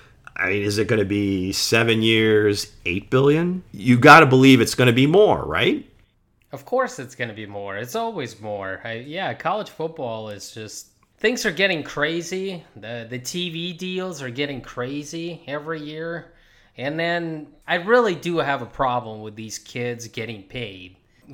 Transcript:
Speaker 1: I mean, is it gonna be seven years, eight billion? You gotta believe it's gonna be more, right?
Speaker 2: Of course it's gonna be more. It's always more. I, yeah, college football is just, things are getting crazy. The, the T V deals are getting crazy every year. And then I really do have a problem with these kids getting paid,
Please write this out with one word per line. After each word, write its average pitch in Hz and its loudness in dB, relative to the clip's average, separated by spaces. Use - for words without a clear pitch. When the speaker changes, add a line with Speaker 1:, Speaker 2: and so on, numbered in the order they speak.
Speaker 1:
I 92 -2
mean, 101 -2
is 101 -2
it 107 0
gonna 107 2
be 98 -2
seven 113 2
years, 110 2
eight 92 -4
billion? 160 2
You 123 2
gotta 151 12
believe 131 8
it's 110 2
gonna 123 4
be 131 4
more, 170 6
right? 90 0
Speaker 2:
Of 139 -14
course 247 -2
it's 120 -14
gonna 113 -8
be 107 -12
more. 101 -10
It's 123 -8
always 214 -8
more. 98 -8
I, 113 -10
yeah, 147 -8
college 180 -6
football 123 -10
is 104 -14
just, - -16
things 233 -2
are 202 -2
getting 170 0
crazy. 170 -6
The, 113 -12
the 123 -8
T 175 -6
V 165 -8
deals 185 -8
are 127 -8
getting 139 -6
crazy 147 -10
every 151 -8
year. 160 -12
And 143 -6
then 165 -4
I 165 -2
really 208 2
do 165 -4
have 139 0
a 117 -10
problem 113 -4
with 107 -14
these 110 -12
kids 120 -8
getting 110 -10
paid, 95 -14